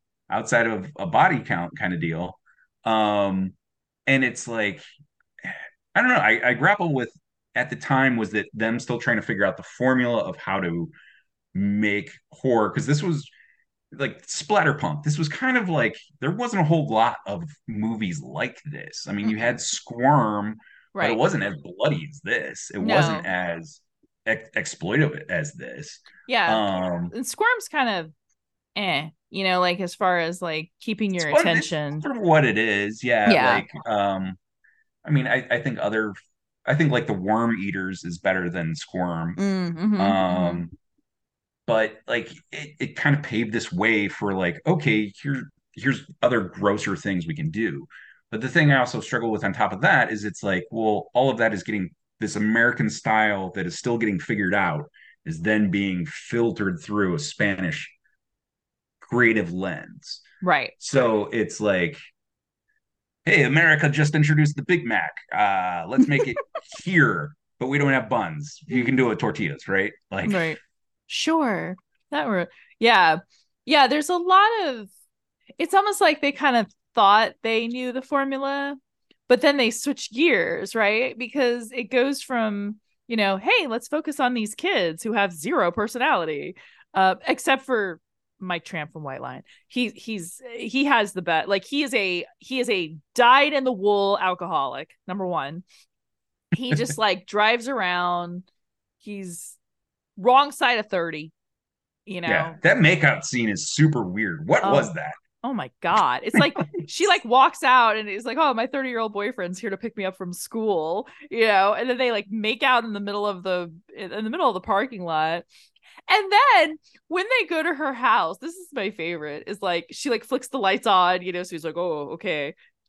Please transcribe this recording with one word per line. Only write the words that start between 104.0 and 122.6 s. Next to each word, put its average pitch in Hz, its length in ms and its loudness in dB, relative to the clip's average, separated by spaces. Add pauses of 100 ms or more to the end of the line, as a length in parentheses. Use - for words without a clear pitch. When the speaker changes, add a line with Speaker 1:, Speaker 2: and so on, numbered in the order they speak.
Speaker 1:
weird. 90 440 -4
What - 180 2
Speaker 2:
Oh. 196 80 2
Speaker 1:
was 113 200 2
that? 151 200 -8 (320)
Speaker 2:
Oh 269 80 -6
my 151 180 -8 (100)
God. 170 420 2
It's 220 120 -2
like, 269 200 4 (160)
Speaker 1:
<laughs> 349 160 -10
Speaker 2:
she, 349 200 0
like, 359 180 2
walks 262 380 4
out 240 340 4
and 214 120 -6
is 208 160 -8
like, 233 140 -6
"Oh, 294 140 4
my 226 140 -2
thirty-year-old 247 460 -4
boyfriend's 202 460 -6
here 226 120 -8
to 190 60 -6
pick 220 200 -10
me 196 80 -4
up 190 120 -6
from 180 160 -10
school," 196 760 -2 (240)
you 226 160 2
know? 202 260 4
And 240 160 -2
then 247 80 -2
they, 247 140 0
like, 202 180 -4
make 214 340 -4
out 254 200 4
in 220 100 -8
the 208 60 -6
middle 202 260 -4
of 190 180 -4
the, 180 300 -4 (220)
in, 180 180 -12
in 220 100 -6
the 220 60 -4
middle 311 180 0
of 226 60 0
the 185 80 -6
parking 214 420 -2
lot. 160 400 -2 (640)
And 392 220 2
then 403 460 6 (300)
when 359 180 -2 (140)
they 415 80 0
go 320 160 0
to 330 100 0
her 277 200 -4
house, 220 460 0
this 330 160 -12
is 370 180 -20
my 226 180 -4
favorite, 160 560 -8
is, 202 140 -10
like, 175 300 -2
she, - 180 -6
like, 226 160 -2
flicks - 240 -4
the 269 100 -6
lights 196 280 0
on, 180 340 4
you 180 120 -8
know? 175 100 -6
So 180 120 -12
he's 156 100 -8
like, 160 120 -8
"Oh, 160 360 -4
okay." 160 420 -6 (340)